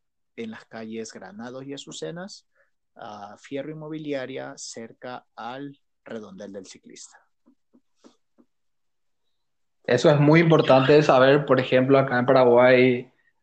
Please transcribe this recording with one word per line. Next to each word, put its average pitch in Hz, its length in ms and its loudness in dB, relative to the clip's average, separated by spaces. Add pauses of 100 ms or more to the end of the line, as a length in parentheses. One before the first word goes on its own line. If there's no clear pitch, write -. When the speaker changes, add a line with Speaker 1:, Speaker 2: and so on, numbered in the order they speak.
(360)
Speaker 1:
en 113 160 -14
las - 140 -20
calles 113 480 -14
Granados 117 520 -18
y 139 80 -14
Azucenas, 160 720 -16 (500)
a 104 440 -20
Fierro 139 320 -14
Inmobiliaria, 143 840 -12
cerca 123 680 -18 (120)
al 135 420 -16 (240)
Redondel 101 480 -18
del 98 140 -16
Ciclista. - 520 -20 (2750)
Speaker 2:
Eso - 240 2
es 147 100 4
muy 151 220 4
importante 139 500 4
de 151 100 6
saber. 147 440 4
Por 131 160 2
ejemplo, 131 360 2
acá 131 220 0
en 123 60 -2
Paraguay, 127 840 4 (340)